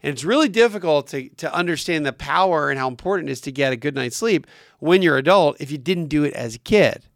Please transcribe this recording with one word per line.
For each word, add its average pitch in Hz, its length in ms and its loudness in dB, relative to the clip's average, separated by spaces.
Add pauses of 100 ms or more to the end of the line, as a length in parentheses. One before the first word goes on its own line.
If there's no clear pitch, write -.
And 143 100 -4
it's 127 120 -10
really 269 240 2
difficult 185 600 2
to, 135 280 -8
to 151 180 -6
understand 170 520 -2
the 135 60 -4
power 156 580 0
and 135 80 -2
how 131 100 -2
important 165 400 -4
it 135 40 -6
is 127 100 -8
to 139 100 -10
get 135 200 0
a 123 40 -2
good 143 180 -6
night's 127 220 -6
sleep 220 300 0 (340)
when 180 220 4
you're 156 140 4
adult 156 440 4
if 139 100 -10
you 151 80 -8
didn't 165 280 -2
do 147 180 0
it 143 100 -2
as 117 220 -8
a - 20 -18
kid. - 460 2 (120)